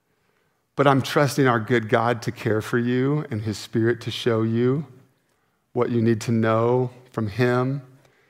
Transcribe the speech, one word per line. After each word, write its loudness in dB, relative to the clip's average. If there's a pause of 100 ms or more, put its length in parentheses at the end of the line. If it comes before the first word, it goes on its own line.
(800)
but 4
I'm 4
trusting 0
our 4
good 0
God 0
to -6
care -2
for -4
you 0
and -4
his -4
Spirit -2
to -8
show 0
you 0 (880)
what 0
you 0
need 2
to -4
know 2 (200)
from -4
him 0 (480)